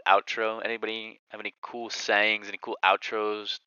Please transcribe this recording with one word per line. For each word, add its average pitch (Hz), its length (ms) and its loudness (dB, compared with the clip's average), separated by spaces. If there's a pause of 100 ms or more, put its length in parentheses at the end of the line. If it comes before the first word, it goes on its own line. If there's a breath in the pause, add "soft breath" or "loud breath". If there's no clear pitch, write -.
outro. 110 580 2
Anybody 110 540 -6 (100)
have 107 100 -14
any 107 220 -8
cool 117 280 -10
sayings, 104 580 2
any 101 140 -10
cool 117 220 -6
outros? 104 840 0